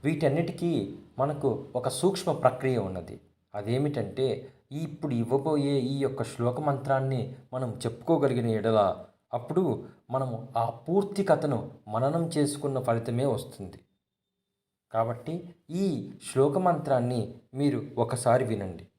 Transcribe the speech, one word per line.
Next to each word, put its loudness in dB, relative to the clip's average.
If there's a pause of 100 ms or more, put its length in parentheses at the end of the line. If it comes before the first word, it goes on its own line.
వీటన్నిటికీ 0 (200)
మనకు 0 (100)
ఒక 0
సూక్ష్మ 0
ప్రక్రియ 2
ఉన్నది. -6 (340)
అదేమిటంటే -2 (200)
ఇప్పుడు -6
ఇవ్వబోయే 2 (140)
ఈ -2
యొక్క -2
శ్లోక -2
మంత్రాన్ని 0 (160)
మనం -4
చెప్పుకోగలిగిన 2
ఎడల 4 (280)
అప్పుడు 0 (220)
మనము -2
ఆ 0 (140)
పూర్తి 2
కథను 2 (180)
మననం 0
చేసుకున్న 0
ఫలితమే 0
వస్తుంది. -4 (1120)
కాబట్టి -4 (160)
ఈ -2 (120)
శ్లోక 4
మంత్రాన్ని 2 (200)
మీరు 0
ఒకసారి 4
వినండి. -6 (100)